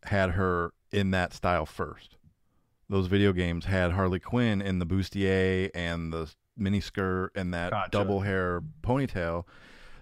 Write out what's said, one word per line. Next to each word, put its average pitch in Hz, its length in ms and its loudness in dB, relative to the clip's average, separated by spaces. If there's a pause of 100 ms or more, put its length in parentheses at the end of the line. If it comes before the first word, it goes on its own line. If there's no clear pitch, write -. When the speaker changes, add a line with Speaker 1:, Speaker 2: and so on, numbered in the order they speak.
Speaker 1:
had 95 280 2
her 87 420 0 (180)
in 98 200 2
that 92 220 0
style 87 320 0
first. - 520 -10 (720)
Those 95 180 2
video 101 260 6
games 87 320 0
had 92 260 2
Harley 92 280 2
Quinn 117 420 0
in 95 180 0
the 87 60 -2
bustier 95 880 2
and 85 360 -4
the 82 200 -6 (280)
miniskirt 95 760 0
and 90 180 -4
that 87 180 -2
Speaker 2:
Gotcha. 98 200 -4
Speaker 1:
double 101 300 0
hair 92 400 0 (200)
ponytail. 92 640 -2 (560)